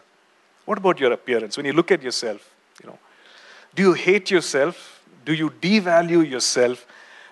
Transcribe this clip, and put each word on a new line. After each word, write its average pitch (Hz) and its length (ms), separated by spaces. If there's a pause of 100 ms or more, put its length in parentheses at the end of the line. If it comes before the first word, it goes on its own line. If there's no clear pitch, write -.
(640)
What 202 120
about 185 220
your 123 140
appearance? 113 420
When 143 100
you 139 60
look 170 200
at 160 120
yourself, 113 500 (300)
you - 60
know, - 100 (720)
do 180 100
you 185 100
hate 190 360
yourself? 160 720 (220)
Do 156 100
you 156 160
devalue 170 800
yourself 123 560 (460)